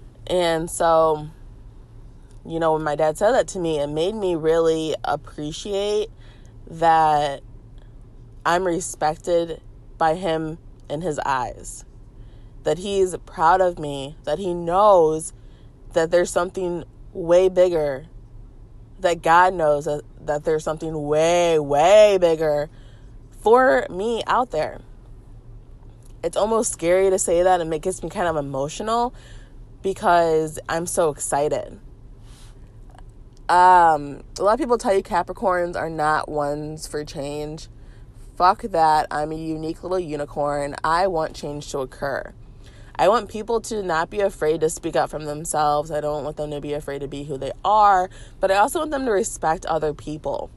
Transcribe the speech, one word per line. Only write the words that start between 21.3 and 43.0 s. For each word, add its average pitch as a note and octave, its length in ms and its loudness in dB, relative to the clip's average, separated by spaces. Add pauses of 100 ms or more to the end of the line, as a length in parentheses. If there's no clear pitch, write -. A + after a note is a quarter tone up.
way F#3 600 6
bigger D#3 500 0 (720)
for B3+ 480 4
me G#3+ 360 -6
out A#3+ 260 0
there. D3+ 300 -6 (1400)
It's E3+ 140 -6
almost A3 340 0
scary F#3 380 2
to F#3 100 2
say F3 240 2
that, F3+ 180 4
and D#3+ 120 -4
it D3+ 80 -4
gets F#3 200 -6
me E3 80 -8
kind F3+ 180 -4
of D#3+ 100 -2
emotional D#3 760 -4 (680)
because E3 760 2 (100)
I'm E3 180 -4
so F3 240 0
excited. C#3+ 720 -4 (1700)
Um, E3+ 720 6 (160)
a - 40 -4
lot G3+ 100 4
of A3+ 60 -2
people A#3+ 180 0
tell A3 180 0
you G3 80 0
Capricorns F3+ 720 -2
are D#3+ 140 -6
not D#3 400 -2
ones D3+ 580 -6
for D3+ 160 -8
change. D3+ 640 -10 (720)
Fuck F#3 240 4
that. D#3+ 500 2
I'm D3+ 200 -4
a D#3+ 40 -8
unique D#3+ 480 -8
little F#3 160 -4
unicorn. D3 840 -4
I E3+ 240 2
want D#3+ 280 -4
change D3 360 -10
to C#3+ 80 -6
occur. C3+ 540 -8 (640)
I E3+ 140 4